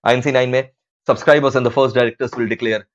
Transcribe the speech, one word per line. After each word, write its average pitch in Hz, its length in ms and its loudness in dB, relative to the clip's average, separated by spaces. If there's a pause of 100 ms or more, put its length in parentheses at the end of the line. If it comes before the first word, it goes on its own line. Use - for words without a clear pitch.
आईएनसी 123 280 0
नाइन 127 180 0
में 131 200 -2 (380)
subscribers 135 500 2
and 123 100 0
the 113 80 -2
first 123 220 0
directors 120 400 -2
will 117 120 -2
declare 110 320 -4 (140)